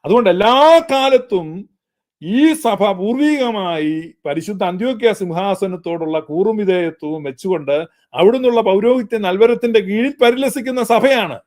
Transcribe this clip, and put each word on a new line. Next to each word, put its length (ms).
അതുകൊണ്ട് 260
എല്ലാ 500
കാലത്തും 800
ഈ 300
സഭ 400
പൂർവികമായി 1200
പരിശുദ്ധ 380
അന്ത്യോക്യ 480
സിംഹാസനത്തോടുള്ള 1080
കൂറും 360
വിധേയത്വവും 680
വെച്ചുകൊണ്ട് 640
അവിടുന്നുള്ള 460
പൗരോഹിത്യ 580
നൽവരത്തിന്റെ 640
കീഴിൽ 420
പരിലസിക്കുന്ന 600
സഭയാണ്. 640